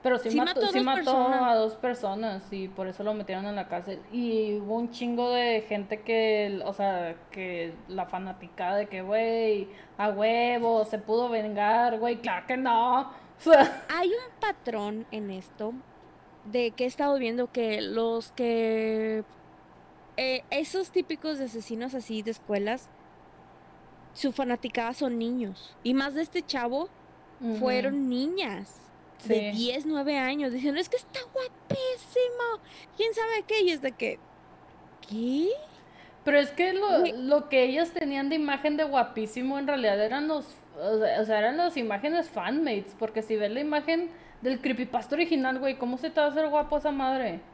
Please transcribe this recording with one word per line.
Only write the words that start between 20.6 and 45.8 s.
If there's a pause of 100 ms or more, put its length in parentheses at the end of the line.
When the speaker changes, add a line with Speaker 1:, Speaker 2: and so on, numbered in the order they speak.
Speaker 2:
típicos
de
asesinos
así
de
escuelas, (1200)
su
fanaticada
son
niños.
Y
más
de
este
chavo, (520)
Speaker 1:
Ujú.
Speaker 2:
fueron
niñas (440)
de
Speaker 1:
Sí.
Speaker 2:
diez,
nueve
años,
diciendo,
"Es
que
está (140)
guapísimo, (340)
quién
sabe
qué",
y
es
de
que, (880)
"¿Qué?". (720)
Speaker 1:
Pero
es
que
lo,
Speaker 2:
Güey.
Speaker 1:
lo
que
ellas
tenían
de
imagen
de
guapísimo
en
realidad
eran
los, (340)
o
sea,
o
sea,
eran
las
imágenes
fanmates,
porque
si
ves
la
imagen (300)
del
creepypasta
original,
güey,
¿cómo